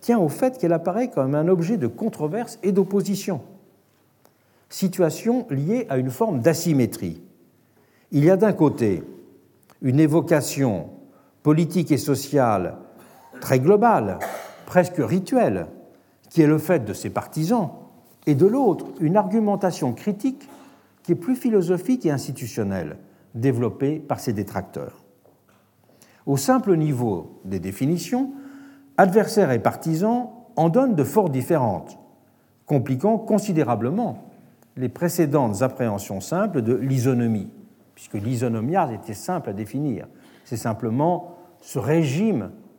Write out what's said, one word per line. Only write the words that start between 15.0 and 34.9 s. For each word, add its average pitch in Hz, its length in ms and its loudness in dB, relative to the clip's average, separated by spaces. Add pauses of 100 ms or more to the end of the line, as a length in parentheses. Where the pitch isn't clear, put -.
qui 165 100 4
est 151 60 8
le 156 120 6
fait 151 260 0
de 101 100 -6
ses - 160 -8
partisans, 170 600 -2 (560)
et 151 80 4
de 139 120 6
l'autre, 226 400 2 (140)
une 170 160 2
argumentation 196 760 0
critique 208 560 -6 (540)
qui 175 100 0
est 165 40 0
plus 254 200 -2
philosophique 202 680 2
et 160 40 2
institutionnelle, 104 840 -4 (380)
développée 123 640 0
par 135 220 -6
ses 123 120 -4
détracteurs. - 720 -8 (1200)
Au 139 140 2
simple 202 380 2
niveau 123 680 -2
des 95 140 -6
définitions, 170 760 -2 (640)
adversaires 190 540 4
et 120 80 2
partisans 185 720 -2 (280)
en 160 120 4
donnent 240 260 2
de 147 100 2
fort 190 260 2
différentes, 131 680 -2 (680)
compliquant 139 520 0
considérablement 156 1040 -2 (520)
les 127 120 -4
précédentes 143 760 0